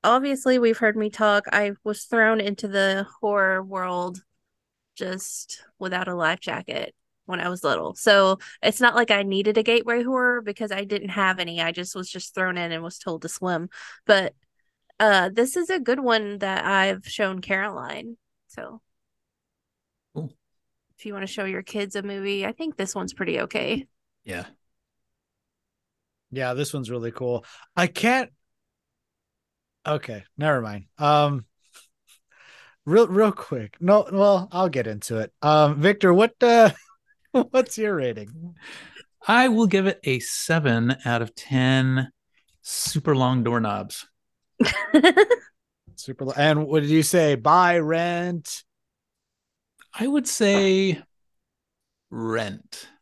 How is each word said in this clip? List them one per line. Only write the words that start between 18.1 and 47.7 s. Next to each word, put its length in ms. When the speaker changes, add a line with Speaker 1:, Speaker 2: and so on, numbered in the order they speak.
Speaker 1:
So 340
Speaker 2:
Cool. 200
Speaker 1:
if 60
you 80
wanna 140
show 180
your 180
kids 320
a 80
movie, 420
I 60
think 260
this 160
one's 200
pretty 280
okay. 460
Speaker 2:
Yeah. 220
Speaker 3:
Yeah, 240
this 200
one's 180
really 200
cool. 320
I 120
can't. 440
Okay, 380
never 240
mind. 240
Um, 480
real, 220
real 240
quick. 500
No, 300
well, 400
I'll 180
get 180
into 300
it. 240
Um, 400
Victor, 320
what, 280
uh, 280
<laughs> 280
what's 460
your 180
rating? 600
Speaker 2:
I 220
will 180
give 200
it 160
a 160
seven 840
out 180
of 140
ten 760
super 540
long 280
doorknobs. 640
Speaker 1:
<laughs> 1400
Speaker 3:
Super 300
lo-, 120
and 300
what 140
did 80
you 140
say? 320
Buy, 440